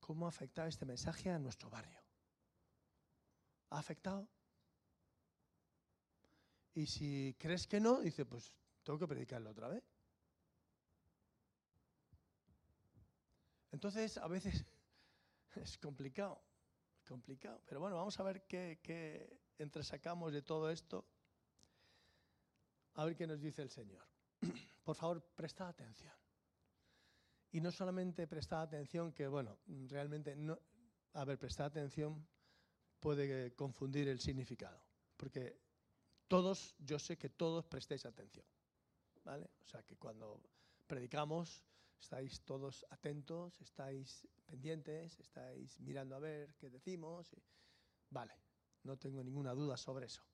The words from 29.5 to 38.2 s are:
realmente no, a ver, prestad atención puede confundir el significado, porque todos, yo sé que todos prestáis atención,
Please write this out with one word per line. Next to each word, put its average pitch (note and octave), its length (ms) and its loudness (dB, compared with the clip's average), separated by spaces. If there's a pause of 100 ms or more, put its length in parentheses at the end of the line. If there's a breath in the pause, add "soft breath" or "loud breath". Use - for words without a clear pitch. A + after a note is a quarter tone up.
realmente C#3+ 480 -2
no, D3+ 200 0 (580)
a D3 100 2
ver, C#3 120 2
prestad C#3 300 0
atención D3+ 580 0 (800 soft breath)
puede C#3 500 4
confundir C#3 540 4
el C3 100 4
significado, C3 640 -2 (360)
porque - 420 -4 (680)
todos, F#3 520 8
yo D3 200 0
sé E3 200 -4
que - 100 -4
todos E3 380 4
prestáis C3+ 400 -4
atención, A2+ 400 -14 (760)